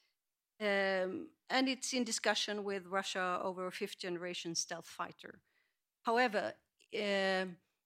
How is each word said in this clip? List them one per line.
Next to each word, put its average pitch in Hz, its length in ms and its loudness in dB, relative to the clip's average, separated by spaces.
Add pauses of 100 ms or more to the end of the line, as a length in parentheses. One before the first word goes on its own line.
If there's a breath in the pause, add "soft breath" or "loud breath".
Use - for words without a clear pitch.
(600)
Um, 196 680 0 (200)
and 262 180 4
it's 262 280 -2
in 247 100 4
discussion 208 600 0
with 196 220 -4
Russia 185 560 0
over 185 240 -4
a 180 60 -6
fifth - 260 -6
generation 175 560 -4
stealth 165 320 -4
fighter. - 540 -10 (640)
However, 226 500 4 (420)
uh, 190 520 2 (400)